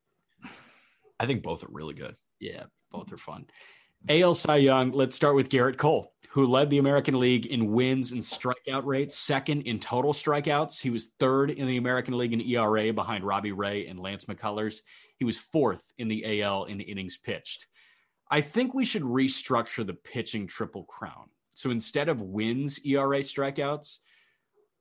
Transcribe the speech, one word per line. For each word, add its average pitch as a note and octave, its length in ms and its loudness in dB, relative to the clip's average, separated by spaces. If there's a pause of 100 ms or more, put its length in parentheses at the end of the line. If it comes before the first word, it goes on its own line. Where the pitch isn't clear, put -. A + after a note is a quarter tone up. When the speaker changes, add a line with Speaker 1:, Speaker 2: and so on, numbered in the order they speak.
(1200)
Speaker 1:
I A#2+ 80 -2
think A#2 160 -2
both E2 200 -8
are - 80 -16
really D2+ 240 -10
good. - 220 -14 (240)
Speaker 2:
Yeah, - 240 -12 (260)
both - 220 -14
are E3+ 60 -14
fun. - 280 -16 (600)
A D#3+ 140 6
L F3 120 6
Cy D3+ 220 4
Young, C3 360 6
let's C3 240 0
start C#3+ 180 4
with C3+ 160 4
Garrett B2+ 260 2
Cole, C#3+ 380 2 (160)
who C3+ 160 6
led C3+ 240 4
the C#3+ 80 4
American C#3 400 4
League B2 280 4
in A2+ 260 0
wins B2+ 400 2
and A#2+ 100 -6
strikeout C3 640 -4
rates, C#3+ 320 -2
second C#3+ 440 0
in A#2 160 -4
total C3 360 0
strikeouts. D3 640 0
He C3 80 -2
was A#2 300 -4
third C3+ 320 4
in C3+ 160 -4
the B2+ 100 0
American B2 400 0
League A#2+ 160 0
in A2+ 80 0
E A#2+ 160 0
R A2 220 4
A A2 140 2
behind G#2 320 -4
Robbie G2 280 -2
Ray G2+ 360 -4
and F2+ 120 -12
Lance G2 240 -8
McCullers. G#2+ 540 -6 (400)
He C3 80 -2
was A2 120 0
fourth B2 600 0
in A#2 100 -4
the A2 160 -4
A G#2+ 180 -2
L G2 220 0
in G2+ 160 -10
innings F#2+ 380 -10
pitched. - 480 -10 (640)
I D3 100 4
think A#3+ 340 -2
we C4 100 0
should F#3+ 180 -2
restructure B2+ 840 0
the F#2 80 -8
pitching G#2+ 520 -8
triple G#2 380 -10
crown. - 460 -16 (200)
So - 200 -6
instead C#3+ 380 -2
of C3+ 120 0
wins, A2+ 640 -4
E C#3 100 2
R C#3 180 2
A, C#3 60 2
strikeouts, C#3 800 -4 (840)